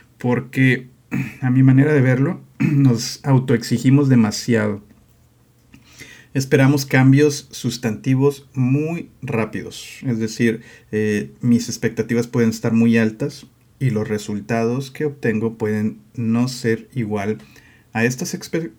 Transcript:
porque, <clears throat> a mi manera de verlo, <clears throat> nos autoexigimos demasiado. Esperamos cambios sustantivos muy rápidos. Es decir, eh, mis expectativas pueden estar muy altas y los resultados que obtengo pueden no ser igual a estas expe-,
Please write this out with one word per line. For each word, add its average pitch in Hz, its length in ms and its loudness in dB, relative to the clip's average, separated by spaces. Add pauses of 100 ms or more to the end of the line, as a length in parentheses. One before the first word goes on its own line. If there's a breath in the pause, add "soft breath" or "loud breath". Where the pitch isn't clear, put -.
(180 loud breath)
porque, 131 680 0 (220)
<clears throat> - 300 -8
a 127 100 0
mi 131 120 4
manera 135 300 6
de 143 80 4
verlo, 131 400 2 (100)
<clears throat> - 80 -20
nos 135 680 0
autoexigimos 131 840 2
demasiado. 107 760 0 (1500 loud breath)
Esperamos 135 480 2
cambios 135 680 4
sustantivos 131 1000 -2
muy 147 560 -2 (140)
rápidos. - 840 -8
Es 117 120 -4
decir, 113 420 -2 (320 loud breath)
eh, 107 380 -2 (100)
mis 120 300 0
expectativas 117 560 -4
pueden 117 240 0
estar 113 240 -4
muy 113 240 4
altas 113 480 -4 (320)
y 131 100 -2
los 107 180 -2
resultados 113 840 -4
que 151 160 -6
obtengo 113 500 -4
pueden 107 440 -4 (140)
no 117 340 -2
ser 113 460 -4
igual 104 440 -4 (560 loud breath)
a 110 100 0
estas 151 340 -4
expe-, 165 400 -8